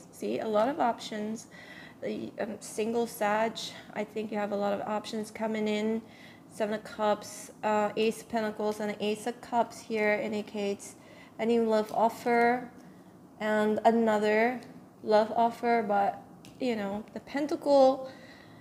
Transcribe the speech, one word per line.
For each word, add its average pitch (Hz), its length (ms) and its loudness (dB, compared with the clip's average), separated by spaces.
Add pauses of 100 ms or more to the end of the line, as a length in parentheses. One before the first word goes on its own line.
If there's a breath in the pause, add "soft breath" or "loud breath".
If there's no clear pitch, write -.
(120)
See, 220 260 -4
a - 80 -6
lot 220 220 2
of 311 100 -4
options. 226 720 -4 (540 loud breath)
The, - 360 -6
um, 226 220 -6
single 233 460 -2
Sag, 220 520 -2 (360 loud breath)
I 214 100 -4
think 214 260 -8
you 214 80 -4
have 208 140 -2
a 202 40 0
lot 202 180 0
of 196 120 -4
options 214 440 -6
coming 214 360 -2
in. 220 360 0 (480 loud breath)
Seven 214 240 -4
of 214 100 -6
Cups, - 680 -2 (120)
uh, 214 340 2
Ace 220 260 0
of - 60 -20
Pentacles, 214 520 -2
and 208 200 -4
Ace 208 260 -2
of 233 140 -6
Cups 226 400 0
here 214 340 2
indicates 208 800 -4 (440 loud breath)
a 220 80 -2
new 233 180 4
love 214 300 2
offer 240 760 2 (680 loud breath)
and 214 440 2
another 220 760 4 (420)
love 220 340 4
offer, 233 500 2
but, 202 360 0 (380)
you 247 160 0
know, 208 360 -4
the 220 80 -10
Pentacle, 285 920 4 (500 loud breath)